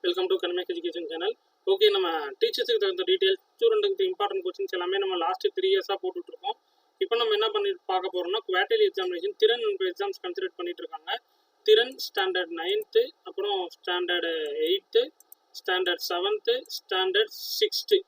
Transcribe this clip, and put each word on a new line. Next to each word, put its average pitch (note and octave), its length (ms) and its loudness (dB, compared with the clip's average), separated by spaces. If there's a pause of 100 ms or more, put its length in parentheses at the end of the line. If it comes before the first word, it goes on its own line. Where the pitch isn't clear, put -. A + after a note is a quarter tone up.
Welcome F#3 220 -2
to F#3+ 100 2
Kanmesh F3 320 -4
Education E3 360 -6
Channel. E3 240 -4 (380)
ஓகே, G4 240 6
நம்ம F#4+ 120 2 (340)
டீச்சர்ஸுக்கு A#4 420 0
தகுந்த F#4+ 260 0
டீட்டெயில்ஸ், F#4+ 320 2 (140)
ஸ்டூடெண்ட்டுக்கு G#4 540 2
இம்பார்ட்டன்ட் F#4+ 360 -2
கொஸ்டின்ஸ் F#4+ 300 -6
எல்லாமே F4+ 260 -2
நம்ம F#4+ 220 -2
லாஸ்ட் F#4 220 -2 (120)
த்ரீ F#4+ 140 0
இயர்ஸா G4 320 2
போட்டுட்டு F#4 280 -6
இருக்கோம். A4 240 -6 (480)
இப்போ G#4 160 0
நம்ம A4+ 180 2
என்ன A4 180 2
பண்ணி G4+ 160 0 (200)
பார்க்க F#4 220 0
போறோம்னா, F4+ 340 -2
குவார்ட்டர்லி G4+ 420 4
எக்ஸாமினேஷன் F4+ 520 -4
திறன் A#4 280 4
என்ற G4 200 -2
எக்ஸாம்ஸ் G4 340 -6
கன்சிடர் F#4 360 -6
பண்ணிட்டு F4 240 -8
இருக்காங்க. - 280 -10 (560)
திறன் G#4+ 260 6 (120)
ஸ்டாண்டர்ட் F4+ 560 -2
நைன்த்து, G#4+ 420 2 (240)
அப்புறம் G4 320 -2 (160)
ஸ்டாண்டர்ட் F3 540 -2 (400)
எய்த்து, - 340 2 (560)
ஸ்டாண்டர்ட் - 520 -2
செவன்த்து, B3 440 0 (220)
ஸ்டாண்டர்ட் F#4 580 0 (240)
சிக்ஸ்த்து. - 480 2